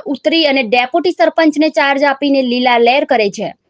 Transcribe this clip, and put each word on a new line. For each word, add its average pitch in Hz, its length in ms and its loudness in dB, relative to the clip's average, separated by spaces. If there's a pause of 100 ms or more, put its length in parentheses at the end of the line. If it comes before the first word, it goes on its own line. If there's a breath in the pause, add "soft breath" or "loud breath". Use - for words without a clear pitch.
ઉતરી 311 400 -4
અને 269 180 0
ડેપ્યુટી 254 520 -2
સરપંચને 320 580 0
ચાર્જ 277 320 0
આપીને 277 380 0
લીલા 247 360 0
લેર 247 260 2
કરે 226 260 0
છે 180 180 -10 (200)